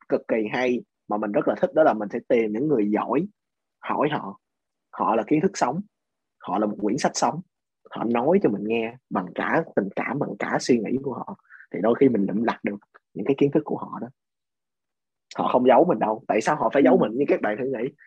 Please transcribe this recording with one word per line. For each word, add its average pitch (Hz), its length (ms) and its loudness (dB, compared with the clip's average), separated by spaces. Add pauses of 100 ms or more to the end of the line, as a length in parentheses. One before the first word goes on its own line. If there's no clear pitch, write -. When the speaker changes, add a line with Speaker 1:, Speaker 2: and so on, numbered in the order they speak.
Speaker 1:
cực 139 180 0
kỳ 123 100 0 (140)
hay 127 300 0 (260)
mà 104 100 -2
mình 107 140 -4
rất 147 160 0
là 120 140 0
thích - 120 0
đó 156 100 6
là 131 100 6
mình 107 200 -4
sẽ 117 140 -6
tìm 113 260 2
những 120 140 -2
người 110 240 2
giỏi, 123 360 0 (520)
hỏi 127 320 0
họ. - 280 -6 (520)
Họ 104 240 0
là 113 120 0
kiến 156 140 2
thức 190 120 2
sống, 143 280 -2 (580)
họ 90 200 -4
là 107 60 2
một 104 160 -4
quyển 104 160 0
sách - 180 0
sống. 151 260 -2 (480)
Họ - 140 -8
nói 120 400 2
cho 151 60 2
mình 101 160 -2
nghe 113 300 -2 (140)
bằng 98 160 -2 (100)
cả 110 280 0 (120)
tình 98 200 0
cảm, - 240 -4
bằng 101 100 -2 (100)
cả - 200 -2
suy - 180 4
nghĩ 113 260 -2
của 135 100 -6
họ. - 240 -12 (360)
Thì 85 80 -6
đôi 113 180 2
khi 135 100 6
mình 101 180 2
lụm 107 160 -2
lặt 113 200 -2
được 101 140 -4 (360)
những 104 120 -8
cái 139 120 0
kiến 143 140 2
thức 156 140 2
của - 120 -6
họ - 240 -10
đó. 117 60 -10 (1300)
Họ - 120 -2
không 123 200 2
giấu 127 180 8
mình - 140 2
đâu. 107 280 -2
Tại 107 140 2
sao 156 140 0
họ 147 180 -2
phải 139 100 4
giấu 131 100 6
Speaker 2:
Ừ. - 60 4
Speaker 1:
mình? 110 180 -2
Như 143 100 0
các 180 140 0
bạn 107 180 -2
thử 127 60 -4
nghĩ, 127 240 -4 (180)